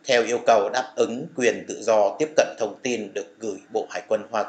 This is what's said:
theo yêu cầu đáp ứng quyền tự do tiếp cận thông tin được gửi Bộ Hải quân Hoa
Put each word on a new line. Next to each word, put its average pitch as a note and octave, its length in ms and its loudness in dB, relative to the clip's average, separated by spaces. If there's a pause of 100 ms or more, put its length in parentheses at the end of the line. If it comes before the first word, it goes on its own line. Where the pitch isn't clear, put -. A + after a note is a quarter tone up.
theo A#2+ 200 4
yêu A#2 220 -2
cầu G#2 260 4
đáp B2+ 240 -4
ứng A#2+ 300 -2 (100)
quyền G#2 320 0
tự F#2 140 -10
do G#2 360 2
tiếp D3+ 180 0
cận A#2+ 100 6 (120)
thông G#2 240 -4
tin A2 320 -4
được - 240 -10
gửi G#2 180 -8 (160)
Bộ A2 180 -2
Hải F2+ 180 -8
quân G#2+ 220 0
Hoa G#2+ 180 -2